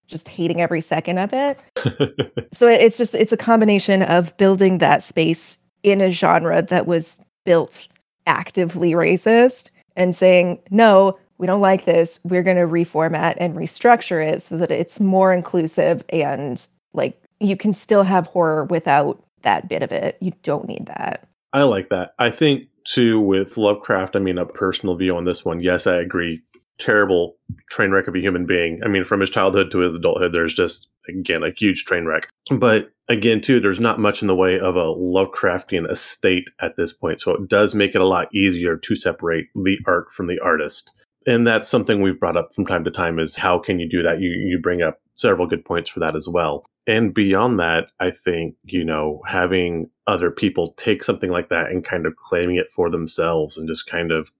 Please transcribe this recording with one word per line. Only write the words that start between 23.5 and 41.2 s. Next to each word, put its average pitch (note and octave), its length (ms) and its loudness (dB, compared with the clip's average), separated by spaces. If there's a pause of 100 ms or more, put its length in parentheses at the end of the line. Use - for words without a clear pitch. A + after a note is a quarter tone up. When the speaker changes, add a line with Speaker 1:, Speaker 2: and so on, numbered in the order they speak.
Speaker 2:
Lovecraft, G#2 580 0
I G2+ 40 0
mean, F#2 180 -2
a F2 80 -4
personal F#2 500 -4
view F2+ 200 0
on F2 100 -4
this F2 180 -4
one, E2+ 180 -4
yes, F2+ 260 0
I F2+ 80 2
agree. F2 460 -4 (380)
Terrible F#2+ 560 2 (340)
train G2 220 -2
wreck G2 160 2
of F2+ 80 -4
a F#2 40 -2
human F2+ 260 -2
being. E2+ 380 -2
I A2+ 40 -2
mean, F#2+ 160 0
from G2 160 0
his F#2+ 100 0
childhood F#2+ 420 0
to F#2+ 80 0
his F2+ 140 2
adulthood, E2+ 400 0
there's E2 220 -2
just, - 320 -4 (200)
again, F2 360 -4
a E2 120 -4
huge G2 300 0
train E2+ 200 -2
wreck. D#2+ 220 -4 (220)
But A2 400 2 (180)
again, A2+ 340 2
too, B2+ 180 2
there's G2 200 0
not A2+ 200 0
much G#2 240 0
in G#2 40 0
the F#2+ 80 2
way F#2 240 2
of F2+ 180 0
a E2+ 80 0
Lovecraftian F2+ 1040 -2
estate - 580 -2 (100)
at E2+ 180 -8
this E2+ 160 -4
point, E2 260 -6
so F#2 120 -4
it F#2+ 180 -4
does G#2 260 2
make G2+ 180 0
it F#2+ 80 2
a F#2 60 4
lot F2+ 260 -2
easier F2 440 0
to G#2 180 -6
separate E2 580 -4
the F#2+ 320 -2
art F2 260 -2
from F#2+ 140 -8
the F2 140 -6
artist. D2+ 520 -2 (360)